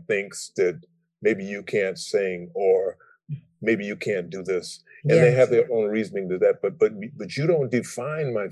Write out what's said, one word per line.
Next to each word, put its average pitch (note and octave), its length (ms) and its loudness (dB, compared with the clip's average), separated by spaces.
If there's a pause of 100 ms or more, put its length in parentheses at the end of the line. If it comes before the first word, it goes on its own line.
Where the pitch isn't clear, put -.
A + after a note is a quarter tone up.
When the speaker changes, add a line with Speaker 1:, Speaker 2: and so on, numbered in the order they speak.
Speaker 1:
thinks G2+ 500 -6
that F2+ 240 2 (420)
maybe G#2 220 0
you G2+ 200 -8
can't F#2+ 340 -2
sing F#2 560 -4
or F#2+ 420 2 (640)
maybe G#2 240 0
you G2+ 120 -6
can't F2+ 340 -4
do F#2+ 120 -10
this. F2+ 400 -6 (260)
And D#3+ 140 6
they - 80 8
Speaker 2:
Yes. B2+ 60 2
Speaker 1:
have B2+ 140 6
their A#2 220 4
own A2 160 2
reasoning G2 420 -4
to F2+ 80 -2
that, G2+ 240 4
but, G2 160 -2
but, - 140 4 (260)
but G#2 180 -12
you C#3+ 100 -2
don't D3 240 2
define C3 640 -4
my, G2+ 200 -2